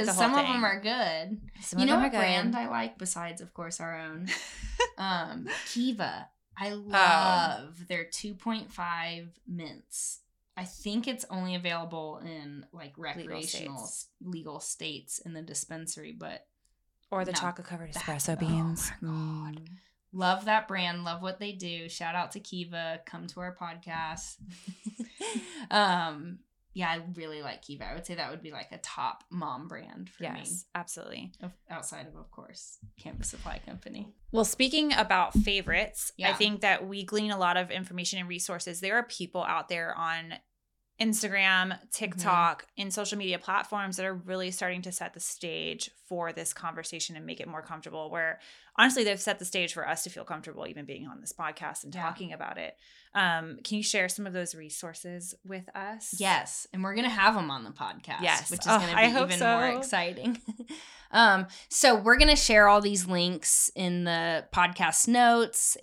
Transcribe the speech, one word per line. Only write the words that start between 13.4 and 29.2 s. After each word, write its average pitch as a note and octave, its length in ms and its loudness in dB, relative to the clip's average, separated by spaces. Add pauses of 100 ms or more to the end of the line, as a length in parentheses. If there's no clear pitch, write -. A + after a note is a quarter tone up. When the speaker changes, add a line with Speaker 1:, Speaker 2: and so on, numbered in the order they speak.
Speaker 1:
states. - 200 -12 (140)
Speaker 2:
s-, F3+ 80 -12
legal D#3 300 -10
states - 600 -8
in E3+ 140 -12
the D#3+ 80 -10
dispensary, D#3+ 680 -10
but - 340 -14 (640)
Speaker 1:
Or F#3+ 160 -2
the F#3 60 -4
Speaker 2:
no, E3 80 -2
Speaker 1:
chocolate F3 280 -6
covered E3 260 -12
Speaker 2:
that - 100 -8
Speaker 1:
espresso D3+ 300 -2
Speaker 2:
oh - 20 2
Speaker 1:
beans. E3 560 0 (100)
Speaker 2:
my E3 80 -6
God. D#3 520 -6
Speaker 1:
Mm. D#3+ 60 -20 (440)
Speaker 2:
Love F#3 340 0
that A3 220 2
brand. F3 360 -2
Love E3+ 200 -6
what F#3 160 -6
they G#3 140 -8
do. E3+ 360 -10
Shout E3 240 -6
out F3 200 -2
to G#3+ 60 -12
Kiva. E3+ 680 -8
Come E3+ 200 -12
to F3 120 -14
our F3+ 160 -8
podcast. E3+ 880 -10
<laughs> G#3+ 60 -16 (1200)
Um, F3 680 0 (360)
yeah, F3+ 140 -2
I E3 120 -2 (140)
really D#3 280 -10
like B2 180 -10
Kiva. C#3+ 240 -14
I G#2 80 -10
would E3+ 120 -10
say F3 100 -8
that C#3+ 160 -8
would D#3+ 100 -14
be, D#3+ 100 -14
like, - 200 -14
a - 80 -16
top - 500 -6